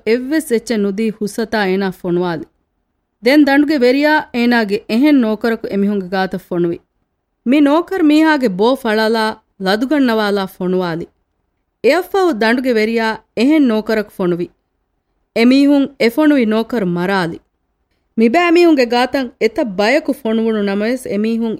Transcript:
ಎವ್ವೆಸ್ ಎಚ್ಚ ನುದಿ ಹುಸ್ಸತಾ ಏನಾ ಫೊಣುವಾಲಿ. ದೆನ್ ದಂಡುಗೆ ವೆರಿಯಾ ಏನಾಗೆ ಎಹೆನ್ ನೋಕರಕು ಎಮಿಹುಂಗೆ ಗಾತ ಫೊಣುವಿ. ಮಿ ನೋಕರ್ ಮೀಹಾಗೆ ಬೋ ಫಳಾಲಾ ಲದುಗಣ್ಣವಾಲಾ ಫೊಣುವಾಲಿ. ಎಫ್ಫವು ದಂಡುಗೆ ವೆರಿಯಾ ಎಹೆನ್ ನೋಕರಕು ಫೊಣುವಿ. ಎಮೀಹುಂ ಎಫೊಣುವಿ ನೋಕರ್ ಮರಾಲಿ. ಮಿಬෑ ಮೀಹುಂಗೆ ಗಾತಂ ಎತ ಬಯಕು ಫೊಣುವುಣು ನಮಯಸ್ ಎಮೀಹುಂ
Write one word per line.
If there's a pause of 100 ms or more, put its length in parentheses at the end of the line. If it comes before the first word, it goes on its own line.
ಎವ್ವೆಸ್
ಎಚ್ಚ
ನುದಿ
ಹುಸ್ಸತಾ
ಏನಾ
ಫೊಣುವಾಲಿ. (800)
ದೆನ್
ದಂಡುಗೆ
ವೆರಿಯಾ (220)
ಏನಾಗೆ (120)
ಎಹೆನ್
ನೋಕರಕು
ಎಮಿಹುಂಗೆ
ಗಾತ
ಫೊಣುವಿ. (640)
ಮಿ
ನೋಕರ್
ಮೀಹಾಗೆ
ಬೋ
ಫಳಾಲಾ (360)
ಲದುಗಣ್ಣವಾಲಾ
ಫೊಣುವಾಲಿ. (760)
ಎಫ್ಫವು
ದಂಡುಗೆ
ವೆರಿಯಾ (300)
ಎಹೆನ್
ನೋಕರಕು
ಫೊಣುವಿ. (880)
ಎಮೀಹುಂ (180)
ಎಫೊಣುವಿ
ನೋಕರ್
ಮರಾಲಿ. (800)
ಮಿಬෑ
ಮೀಹುಂಗೆ
ಗಾತಂ (160)
ಎತ
ಬಯಕು
ಫೊಣುವುಣು
ನಮಯಸ್
ಎಮೀಹುಂ